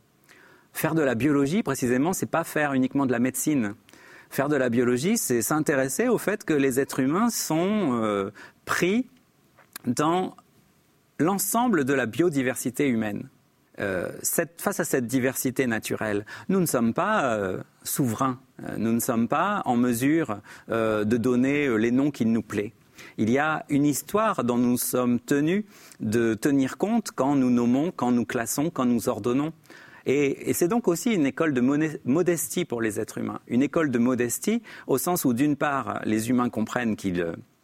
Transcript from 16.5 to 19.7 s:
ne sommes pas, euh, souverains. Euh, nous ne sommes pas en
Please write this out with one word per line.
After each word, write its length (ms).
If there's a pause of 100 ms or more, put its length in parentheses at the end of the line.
ne 60
sommes 260
pas, 400
euh, 260 (240)
souverains. 560 (240)
Euh, 140
nous 160
ne 80
sommes 260
pas 380
en 120